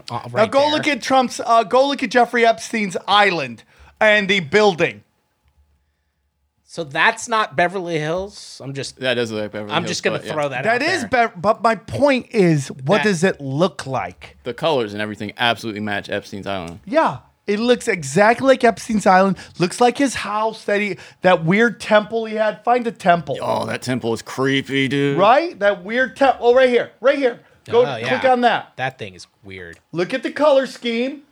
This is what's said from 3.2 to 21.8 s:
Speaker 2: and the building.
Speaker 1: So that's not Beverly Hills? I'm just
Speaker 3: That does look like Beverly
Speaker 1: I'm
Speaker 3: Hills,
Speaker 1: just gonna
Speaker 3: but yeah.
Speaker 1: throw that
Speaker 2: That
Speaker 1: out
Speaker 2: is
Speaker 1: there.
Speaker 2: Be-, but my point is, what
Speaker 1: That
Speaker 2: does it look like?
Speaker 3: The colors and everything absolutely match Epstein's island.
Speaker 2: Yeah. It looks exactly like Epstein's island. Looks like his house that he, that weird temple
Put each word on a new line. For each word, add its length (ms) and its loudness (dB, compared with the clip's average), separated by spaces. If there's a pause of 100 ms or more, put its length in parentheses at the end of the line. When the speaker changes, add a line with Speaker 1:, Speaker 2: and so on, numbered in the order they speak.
Speaker 2:
and 260 4
the 120 2
building. 640 0 (1600)
Speaker 1:
So 180 -12
that's 440 0
not 280 -2
Beverly 420 0
Hills? 680 -8
I'm 100 -10
just 260 -10
Speaker 3:
That 160 0
does 160 -2
look 100 -4
like 100 -6
Beverly 220 -8
Speaker 1:
I'm 100 0
Speaker 3:
Hills, 60 -6
Speaker 1:
just 140 -6
gonna 160 -2
Speaker 3:
but 80 -12
yeah. 60 -8
Speaker 1:
throw 160 -2
that 160 -8
Speaker 2:
That 180 0
Speaker 1:
out 40 0
Speaker 2:
is 220 -2
Speaker 1:
there. 200 2
Speaker 2:
Be-, 100 -20
but 240 0
my 120 2
point 540 0
is, 380 4
what 320 0
Speaker 1:
That 60 0
Speaker 2:
does 180 0
it 180 0
look 460 -2
like? 560 -8
Speaker 3:
The 100 -8
colors 400 -2
and 80 -6
everything 360 -8
absolutely 440 -2
match 280 -6
Epstein's 360 -8
island. 400 -8
Speaker 2:
Yeah. 340 -2 (280)
It 120 -2
looks 280 0
exactly 580 2
like 180 4
Epstein's 440 0
island. 320 4 (180)
Looks 240 -2
like 160 2
his 160 0
house 520 -6
that 140 0
he, 180 -4 (260)
that 200 4
weird 360 2
temple 460 0